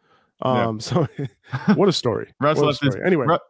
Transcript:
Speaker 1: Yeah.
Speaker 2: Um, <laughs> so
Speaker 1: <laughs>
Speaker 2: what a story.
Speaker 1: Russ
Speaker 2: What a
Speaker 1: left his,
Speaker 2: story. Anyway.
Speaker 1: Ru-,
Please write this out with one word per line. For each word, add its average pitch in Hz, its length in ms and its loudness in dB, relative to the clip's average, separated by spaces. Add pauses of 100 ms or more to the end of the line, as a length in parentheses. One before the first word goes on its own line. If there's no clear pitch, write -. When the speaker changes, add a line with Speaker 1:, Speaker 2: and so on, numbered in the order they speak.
(440)
Speaker 1:
Yeah. 123 240 0
Speaker 2:
Um, 110 120 -6
<laughs> - 20 -14
so - 260 0 (320)
Speaker 1:
<laughs> - 360 -2
Speaker 2:
what 180 120 4
a 175 60 4
story. - 480 -4
Speaker 1:
Russ 147 160 2
Speaker 2:
What 147 60 4
a 151 40 4
Speaker 1:
left 143 160 -2
his, 135 120 2
Speaker 2:
story. - 120 -6
Anyway. 160 200 2
Speaker 1:
Ru-, 170 120 2 (100)